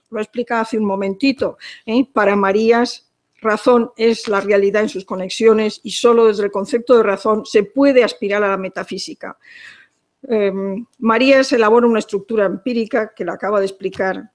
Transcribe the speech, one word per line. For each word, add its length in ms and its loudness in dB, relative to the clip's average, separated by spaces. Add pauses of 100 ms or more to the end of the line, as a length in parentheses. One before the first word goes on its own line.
(100)
Lo 80 -8
he 40 -4
explicado 400 -4
hace 160 -4
un 80 0
momentito, 720 -2 (260)
¿eh? 260 0
Para 260 2
Marías, 720 0 (320)
razón 560 2
es 300 0
la 120 0
realidad 420 2
en 60 -2
sus 160 -10
conexiones 800 0
y 80 -12
solo 360 4
desde 180 2
el 60 -2
concepto 460 0
de 60 6
razón 420 0
se 200 0
puede 380 2
aspirar 400 -2
a 60 0
la 80 -2
metafísica. 800 -10 (920)
Em, 580 -4 (140)
Marías 520 2
elabora 340 4
una 120 2
estructura 480 -4
empírica 640 -4
que 120 -10
la 80 -6
acaba 260 -4
de 80 0
explicar 680 -6